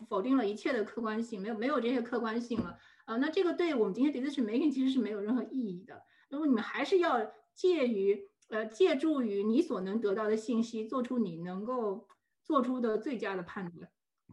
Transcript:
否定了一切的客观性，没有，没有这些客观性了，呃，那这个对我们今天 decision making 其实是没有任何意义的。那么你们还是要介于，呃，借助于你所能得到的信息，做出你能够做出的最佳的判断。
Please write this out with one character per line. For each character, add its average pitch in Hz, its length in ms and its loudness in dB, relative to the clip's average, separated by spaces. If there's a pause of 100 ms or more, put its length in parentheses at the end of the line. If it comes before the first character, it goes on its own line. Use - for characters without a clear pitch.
否 196 120 0
定 262 160 2
了 233 100 2
一 202 80 0
切 277 200 -2
的 214 100 0
客 - 160 -8
观 220 200 -2
性， 220 200 -6
没 202 80 -6
有， 226 100 -4
没 226 80 -2
有 277 140 2
这 233 80 0
些 254 140 2
客 233 180 -4
观 226 200 -2
性 226 200 -2
了， - 180 -8 (280)
呃， 226 100 -4
那 277 140 2
这 381 120 2
个 339 120 2
对 339 200 2
我 220 120 4
们 185 80 -2
今 240 100 2
天 302 80 4
decision 269 320 -2
making 269 260 2
其 262 140 0
实 262 60 4
是 262 100 2
没 202 100 0
有 208 100 -4
任 214 140 0
何 226 100 2
意 269 140 -6
义 190 260 -4
的。 - 180 -18 (260)
那 277 100 -8
么 311 80 0
你 269 60 6
们 214 100 4
还 233 220 -4
是 381 140 4
要 320 200 2 (360)
介 330 340 2
于， 202 400 0 (220)
呃， 220 160 -2
借 330 300 4
助 294 260 2
于 202 200 0
你 226 200 4
所 220 180 -4
能 190 180 -2
得 202 160 0
到 220 120 -2
的 214 100 2
信 226 260 0
息， 220 240 -6
做 262 160 -2
出 247 160 -2
你 175 200 -2
能 185 260 -8
够 226 420 -4 (380)
做 285 160 4
出 254 180 0
的 220 200 2
最 254 180 -4
佳 196 180 -4
的 180 80 -4
判 175 300 -10
断。 175 180 -18 (420)